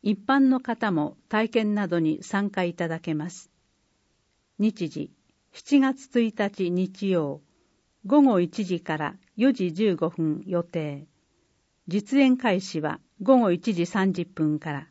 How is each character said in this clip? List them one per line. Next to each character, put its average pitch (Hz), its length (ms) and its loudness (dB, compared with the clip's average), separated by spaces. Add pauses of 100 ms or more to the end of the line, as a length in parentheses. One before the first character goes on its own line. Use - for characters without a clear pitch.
一 202 160 0
般 269 300 4
の 262 100 2
方 226 320 -4
も 151 240 -2 (140)
体 220 200 0
験 214 240 0
な 202 140 -2
ど 170 120 0
に 156 220 0
参 202 280 -2
加 190 160 -2
い 175 80 -4
た 170 160 -6
だ 165 100 -6
け 165 140 -6
ま 151 160 -6
す。 - 200 -20 (1080)
日 202 300 -2
時、 147 200 -10 (440)
七 - 260 2
月 269 400 0
一 226 140 0
日 196 360 -4
日 185 400 -2
曜、 147 320 -2 (640)
午 277 180 6
後 214 180 4
一 180 240 -4
時 180 160 -4
か 156 160 -6
ら 147 180 -6 (220)
四 254 160 4
時 180 200 -2
十 190 220 0
五 160 140 -2
分 156 360 -2
予 180 180 -2
定。 151 440 -8 (840)
実 208 300 0
演 262 160 6
開 220 240 0
始 170 220 -6
は 156 180 -6 (220)
午 254 160 6
後 208 160 4
一 185 200 -2
時 170 120 0
三 190 260 0
十 180 140 -4
分 151 340 -2
か 151 140 -8
ら。 143 180 -10